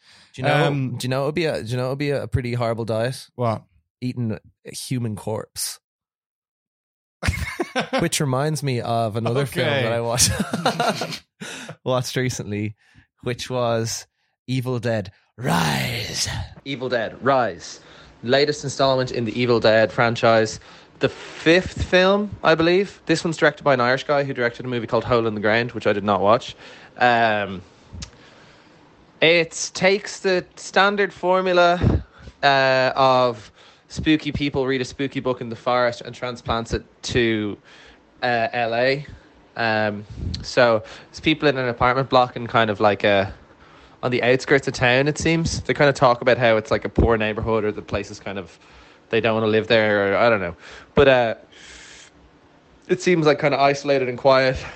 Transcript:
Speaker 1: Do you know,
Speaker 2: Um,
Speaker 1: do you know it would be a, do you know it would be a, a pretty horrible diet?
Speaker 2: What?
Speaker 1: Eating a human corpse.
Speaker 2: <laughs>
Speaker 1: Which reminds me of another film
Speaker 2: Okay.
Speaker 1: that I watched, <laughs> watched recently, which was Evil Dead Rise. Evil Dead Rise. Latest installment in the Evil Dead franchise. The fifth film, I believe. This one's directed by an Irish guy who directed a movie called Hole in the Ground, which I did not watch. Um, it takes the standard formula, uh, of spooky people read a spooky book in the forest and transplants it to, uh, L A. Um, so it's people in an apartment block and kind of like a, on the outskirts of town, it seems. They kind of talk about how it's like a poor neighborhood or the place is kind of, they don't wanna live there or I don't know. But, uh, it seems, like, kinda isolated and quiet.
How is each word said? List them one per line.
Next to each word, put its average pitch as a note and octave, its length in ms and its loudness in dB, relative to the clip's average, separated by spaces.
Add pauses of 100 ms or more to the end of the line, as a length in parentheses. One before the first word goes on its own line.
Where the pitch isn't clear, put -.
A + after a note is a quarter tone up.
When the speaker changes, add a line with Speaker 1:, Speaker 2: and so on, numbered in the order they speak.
(340)
Speaker 1:
Do - 80 -12
you C#3+ 60 0
know, D3 180 4
Speaker 2:
Um, C3 320 -2
Speaker 1:
do A#2 80 -8
you B2+ 40 -4
know C3 140 0
it - 40 0
would D#3 80 -4
be E3+ 100 0
a, G#2 180 -2
do A2 60 -10
you B2+ 80 -2
know B2 100 -2
it - 20 -2
would C3+ 100 -4
be C#3+ 100 -2
a, B2+ 140 -2
a G#2+ 40 -8
pretty A#2+ 280 -2
horrible A#2 300 -2
diet? A2+ 500 -4
Speaker 2:
What? A2+ 280 -2 (380)
Speaker 1:
Eating B2 360 -4 (280)
a - 100 -16
human A#2+ 400 -6
corpse. - 640 -8 (1400)
Speaker 2:
<laughs> - 760 -4
Speaker 1:
Which - 200 -2
reminds C#3+ 440 -2
me B2+ 180 -2
of A#2 340 -2
another A#2 300 -2
film - 220 -2
Speaker 2:
Okay. C#3 160 0
Speaker 1:
that A2+ 100 -2
I A#2 80 -2
watched, F3 1200 -2 (200)
<laughs> - 400 -16
watched B2+ 320 -2
recently, G#2+ 600 -4 (480)
which B2 260 -8
was A#2 580 -2 (400)
Evil B2+ 320 -4
Dead G#2+ 320 -4 (260)
Rise. B2+ 920 -4 (380)
Evil C3 240 -6
Dead G#2+ 340 -4
Rise. A#2 560 0 (440)
Latest C#3+ 400 2
installment C3 480 0
in A#2+ 140 -4
the G#2+ 140 -4
Evil A#2+ 200 2
Dead A2 320 4
franchise. A2+ 680 2 (400)
The B2+ 100 2
fifth - 720 0
film, G3 600 2
I D#3+ 120 4
believe. F3 500 0
This E3 180 0
one's E3 140 -4
directed D3 260 0
by C#3+ 100 4
an B2 80 2
Irish B2+ 220 2
guy C#3+ 200 0
who C3+ 100 -6
directed A#2+ 320 -4
a B2+ 40 -8
movie A#2 180 -4
called A2+ 160 0
Hole A#2 240 2
in G#2+ 80 -2
the G#2+ 60 -6
Ground, A2+ 300 2
which A2 160 -4
I G#2 60 2
did G2+ 100 -4
not G2+ 180 2
watch. G#2+ 340 2 (420)
Um, G#2+ 640 2 (1600)
it E3 520 2
takes - 460 0
the F3+ 260 0 (100)
standard G3+ 580 0
formula, F3+ 880 2 (400)
uh, C3 520 4
of B2+ 560 2 (360)
spooky D3+ 440 0
people C#3 360 -2
read C3+ 140 -2
a B2 40 -4
spooky C3+ 340 -6
book B2 220 -4
in A#2+ 80 -10
the A2+ 60 -8
forest B2 460 0
and A#2+ 140 -14
transplants A#2 580 -6
it A2+ 100 -4 (200)
to, A2 540 0 (640)
uh, A#2+ 320 0
L A#2 220 -2
A. C3+ 300 0 (520)
Um, G#2+ 480 -2 (380)
so A#2 400 2 (260)
it's - 100 -18
people D#3 300 0
in C3 80 0
an B2+ 100 -2
apartment B2 420 0
block B2 260 2
and A#2+ 120 -8
kind A2+ 220 2
of G2+ 100 -2
like G#2 240 2
a, G2 300 4 (720)
on B2+ 80 -2
the B2 120 0
outskirts C3 440 2
of C3 80 -6
town, C3 320 2
it D3+ 100 -2
seems. E3 440 -2
They - 120 -2
kind D3 160 4
of C3+ 60 0
talk A#2+ 260 4
about A#2+ 160 4
how A2+ 200 4
it's G#2+ 140 -2
like A2 140 -2
a A2 40 -4
poor A2+ 280 2
neighborhood A2 460 -2
or G#2 80 -2
the G#2 100 -8
place G#2 300 -8
is G#2 80 -16
kind G2+ 200 -10
of, - 180 -16 (520)
they A2+ 120 0
don't A2+ 140 2
wanna A2 120 0
live G#2+ 200 2
there G#2 460 2
or - 40 0
I A#2 120 4
don't A2 120 2
know. F2 140 -6 (400)
But, C#3+ 120 6
uh, B2 280 4 (1500)
it F3+ 140 -2
seems, E3 240 2
like, C#3+ 140 4
kinda C#3 200 0
isolated C#3 500 2
and B2 80 -6
quiet. C3 400 4 (180)